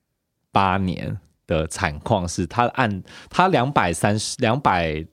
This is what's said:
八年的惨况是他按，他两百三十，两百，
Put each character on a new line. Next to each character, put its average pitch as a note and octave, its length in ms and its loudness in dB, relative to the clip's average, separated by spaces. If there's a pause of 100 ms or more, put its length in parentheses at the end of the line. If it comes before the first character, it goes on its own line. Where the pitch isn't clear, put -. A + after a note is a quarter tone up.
(540)
八 F#2+ 240 4
年 G2 420 -4 (260)
的 D#2+ 220 0
惨 D2+ 320 -4
况 F#2+ 260 0
是 E2+ 220 -4
他 B2 200 2
按， G#2 360 -2 (260)
他 F3+ 200 2
两 C3+ 200 2
百 G#2+ 220 2
三 G#2 260 2
十， - 220 -6
两 A#2+ 180 2
百， E2+ 560 0